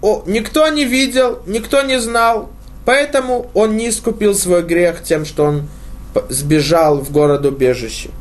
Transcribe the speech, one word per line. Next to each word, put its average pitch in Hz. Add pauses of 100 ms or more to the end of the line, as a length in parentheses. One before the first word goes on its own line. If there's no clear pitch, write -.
о, 214
никто 233
не 294
видел, 254
никто 226
не 262
знал, 226 (340)
поэтому 254
он 214
не 226
искупил 214
свой 180
грех 170
тем, 156
что 147
он 147 (460)
п-, -
сбежал 147
в 139
город-убежище. 135